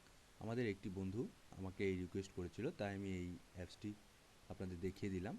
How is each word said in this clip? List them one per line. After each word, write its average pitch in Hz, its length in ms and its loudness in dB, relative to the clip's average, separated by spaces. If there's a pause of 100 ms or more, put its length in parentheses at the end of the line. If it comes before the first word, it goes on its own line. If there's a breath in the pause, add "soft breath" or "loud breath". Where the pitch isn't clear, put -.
(420)
আমাদের 117 220 4 (100)
একটি 104 140 -4 (100)
বন্ধু 95 240 2 (360)
আমাকে 95 320 0
এই 95 140 6
রিকোয়েস্ট 95 340 -2
করেছিল, 92 280 0 (120)
তাই 104 200 2
আমি 98 100 0 (120)
এই 87 80 -2 (280)
অ্যাপসটি 92 340 -4 (640)
আপনাদের 92 340 -2
দেখিয়ে 95 300 0
দিলাম 95 220 2